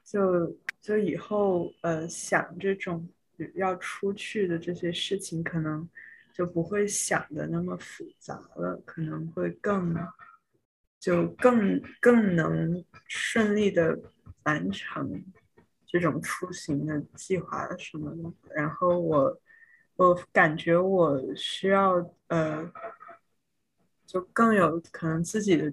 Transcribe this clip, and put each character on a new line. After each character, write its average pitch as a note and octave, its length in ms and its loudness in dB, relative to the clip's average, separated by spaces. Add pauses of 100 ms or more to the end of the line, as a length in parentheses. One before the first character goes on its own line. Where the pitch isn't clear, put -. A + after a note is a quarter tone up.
就， F3+ 520 0 (240)
就 G#3+ 160 -2
以 G3 180 2
后， F#3+ 560 0 (120)
呃， E3 260 -2
想 - 500 -2
这 G3 160 -2
种 F3 320 -6 (480)
要 F#3 220 -2
出 - 380 -6
去 G3+ 340 -4
的 E3+ 100 0
这 F3 140 -6
些 E3+ 180 -4
事 F#3+ 280 -4
情， E3 260 -6
可 E3 160 -4
能 D#3 260 -4 (460)
就 F3+ 140 -2
不 E3+ 160 -2
会 G#3 260 0
想 - 340 -2 (120)
的 D3+ 140 -4
那 E3 120 -2
么 F3+ 160 -6
复 - 280 -14 (140)
杂 - 160 -12 (220)
了， - 300 -6
可 - 160 -10
能 D#3 300 -6
会 F3 180 -4 (100)
更 F#2+ 340 -2 (1080)
就 F3 280 2
更， G3+ 520 4 (200)
更 A3+ 340 6
能 E3 500 0 (220)
顺 - 480 0
利 G#3 160 4
地 E3+ 280 2 (460)
完 E3 260 0
成 - 540 -8 (640)
这 F3 140 0
种 E3 200 0
出 - 320 -8
行 D3+ 340 -4
的 D3+ 140 -4 (140)
计 - 240 -4
划 D3 300 -6 (100)
什 - 180 -14
么 D3+ 200 -8
的。 E3 160 -10 (220)
然 D3+ 140 -2
后 F3 300 2
我， D3+ 420 2 (560)
我 F3+ 180 6 (180)
感 D#3+ 240 6
觉 E3+ 200 2
我 F3 440 4 (140)
需 - 340 -4
要， F#3+ 420 4 (160)
呃， D#3+ 440 -2 (1400)
就 F#3 140 -4 (120)
更 A3+ 220 6
有 E3+ 260 6 (100)
可 - 160 -6
能 D#3+ 160 0
自 G#3+ 200 -2
己 G3 140 4
的 D3 160 0